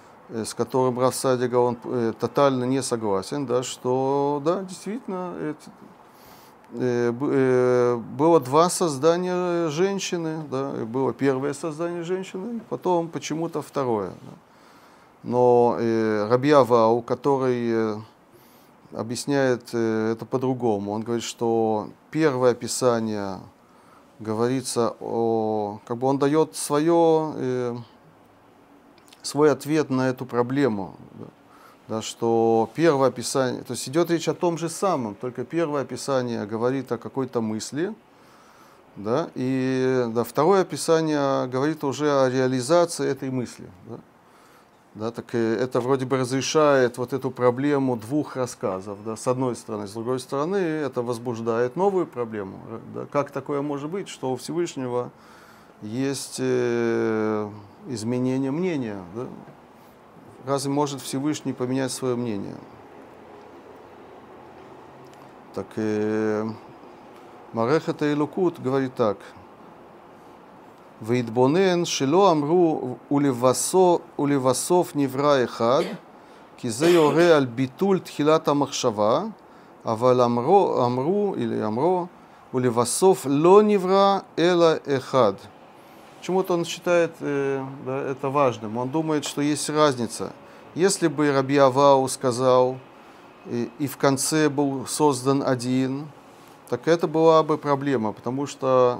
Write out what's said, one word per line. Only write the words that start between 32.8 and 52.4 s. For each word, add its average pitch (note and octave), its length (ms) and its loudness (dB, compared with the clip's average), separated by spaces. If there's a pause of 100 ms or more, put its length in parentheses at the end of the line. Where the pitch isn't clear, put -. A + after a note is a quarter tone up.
описание, A#2+ 560 -2
то - 80 -12
есть A#2+ 160 -8
идет E3 240 0
речь E3 160 -2
о D3+ 60 0
том E3+ 240 -2
же D#3+ 100 -6
самом, D3 480 -2
только B2 300 -8
первое D3 380 -2
описание B2 600 -4
говорит B2 460 -4
о A#2 60 -2
какой-то B2+ 420 -6
мысли, A2+ 540 -6 (1040)
да, A#2 380 -2
и, C3 800 0
да, A#2 120 0
второе F3+ 380 2
описание D3 840 0
говорит D3 380 -2
уже C#3 240 0
о C3+ 200 4
реализации C3 800 2
этой C3 240 -6
мысли, B2+ 380 -8 (180)
да. A#2 120 -14 (920)
Да, A2 160 -6
так, A2+ 260 -10
э, A2+ 200 0
это B2+ 240 -2
вроде C3 260 0
бы C3 120 0
разрешает C3 800 2
вот B2 160 -6
эту C3 180 -4
проблему C3 640 0
двух B2+ 400 -4
рассказов, G#2 680 -6
да, A2 100 -6
с - 100 -14
одной B2+ 300 0
стороны. G#2+ 320 -10
С G2 60 -14
другой A#2+ 260 -4
стороны, D3 380 -4
это D#3 440 -4
возбуждает A#2 760 -4
новую F#3 280 0
проблему, G#2+ 520 -8 (120)